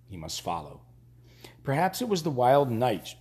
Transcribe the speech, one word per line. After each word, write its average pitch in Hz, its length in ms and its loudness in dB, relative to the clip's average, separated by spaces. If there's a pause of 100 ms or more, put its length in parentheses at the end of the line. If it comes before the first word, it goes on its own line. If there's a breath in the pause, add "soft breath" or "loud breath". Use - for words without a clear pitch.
He 95 80 -14
must 80 240 -10
follow. 78 420 -8 (840 loud breath)
Perhaps 165 360 0
it 247 80 -4
was 185 140 0
the 165 80 -2
wild 131 400 6
night 117 500 -2